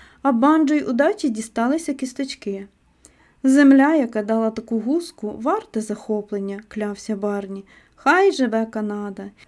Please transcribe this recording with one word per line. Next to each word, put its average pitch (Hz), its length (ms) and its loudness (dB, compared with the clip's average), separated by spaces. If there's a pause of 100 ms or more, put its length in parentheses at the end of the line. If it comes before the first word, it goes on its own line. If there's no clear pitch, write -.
(220)
а 277 100 0
Банджо 294 420 4
й 294 80 2
удачі 294 480 0
дісталися 240 640 -4
кісточки. 254 720 -10 (800)
«Земля, 277 500 6
яка 233 280 0
дала 220 260 0
таку 220 300 -4
гуску, 233 640 -4
варта 302 400 -4
захоплення», — 208 840 -6
клявся 208 480 -8
Барні. 196 500 -6 (300)
«Хай 370 360 4
живе 226 340 0
Канада!» 208 580 -8 (240)